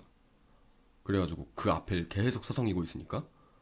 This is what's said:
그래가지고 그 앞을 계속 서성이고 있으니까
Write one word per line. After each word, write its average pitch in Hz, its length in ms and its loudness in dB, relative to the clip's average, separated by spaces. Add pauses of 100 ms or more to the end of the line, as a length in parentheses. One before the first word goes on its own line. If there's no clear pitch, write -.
(1040)
그래가지고 85 520 0
그 104 160 2
앞을 85 360 0
계속 110 380 0
서성이고 98 400 0
있으니까 78 420 -6 (340)